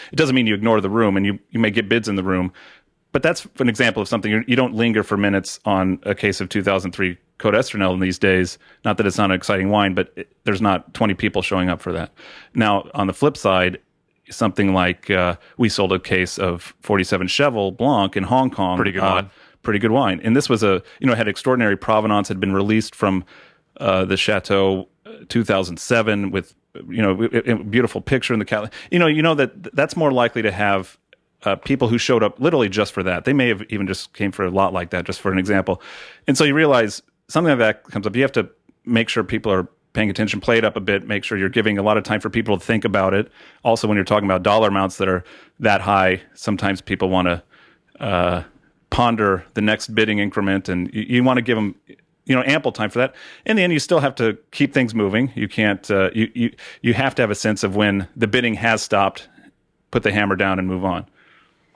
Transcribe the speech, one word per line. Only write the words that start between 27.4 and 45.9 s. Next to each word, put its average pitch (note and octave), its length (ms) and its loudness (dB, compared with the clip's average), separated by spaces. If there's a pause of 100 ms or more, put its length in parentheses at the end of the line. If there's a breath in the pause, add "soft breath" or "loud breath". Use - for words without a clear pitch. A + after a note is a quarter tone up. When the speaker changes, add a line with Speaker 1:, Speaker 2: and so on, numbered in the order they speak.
Speaker 1:
a G#2 100 -4
beautiful A2 380 0
picture B2+ 320 -2
in A2 60 0
the G2+ 60 -4
cal-, A2 240 -4 (220 loud breath)
you F3+ 80 2
know, E3+ 80 4
you D#3 160 2
know E3 100 4
that C3+ 300 -2
th-, F#2 100 -14
that's C#3 240 -2
more D3+ 140 2
likely A#2+ 320 0
to G#2+ 80 0
have, G2 460 -2 (460)
uh, G2 120 0
people C3 320 -2
who A#2 100 0
showed A#2 240 2
up G#2 180 -2
literally C3+ 280 2
just G2 260 -2
for G2 80 -4
that. F2+ 220 -2
They C3 80 0
may C3+ 160 2
have G#2 220 0
even G2 180 -4
just - 260 -8
came G2+ 180 -4
for G2+ 120 -4
a F#2 80 -2
lot F#2+ 220 0
like F2+ 160 -4
that, F2 160 -4
just - 160 -8
for G2 100 -2
an F#2 80 0
example. F#2+ 420 0 (460 loud breath)
And C#3 100 2
so D#3+ 60 4
you C#3+ 100 2
realize C3+ 480 2 (280)
something E3 200 0
like C3+ 100 2
that A2 260 2
comes G2+ 200 -6
up. G2+ 100 -4
You B2+ 80 2
have C3+ 100 0
to G#2+ 160 -2 (360)
make A2+ 220 2
sure A2+ 160 -2
people G#2+ 280 -2
are F#2 160 0 (260)
paying G#2+ 160 0
attention, G#2+ 320 -4
play A#2 160 2
it A2 80 2
up G2+ 100 0
a G#2+ 60 -6
bit, G2 260 -2
make G#2 160 -4
sure A2 140 -6
you're F#2+ 100 0
giving G#2 300 0
a G2 40 0
lot G#2+ 160 2
of G#2 60 -2
time A2 160 -2
for - 100 -6
people G#2+ 280 -2
to - 80 -8
think G#2 180 0
about F#2+ 300 2
it. G#2 180 -2 (320 loud breath)
Also, A2+ 240 0
when G#2+ 80 2
you're G2 80 0
talking G#2 220 0
about F#2 180 0
dollar G#2+ 240 4
amounts G2 300 0
that F#2+ 100 -2
are F#2 160 -2 (360 loud breath)
that G#2 200 2
high, F#2+ 420 2 (120)